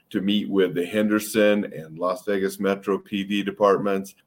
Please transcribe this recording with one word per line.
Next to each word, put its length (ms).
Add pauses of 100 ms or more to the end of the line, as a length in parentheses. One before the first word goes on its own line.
(100)
to 100
meet 280
with 260
the 100
Henderson 880
and 260
Las 260
Vegas 340
Metro 400
P 240
D 220
departments. 720 (100)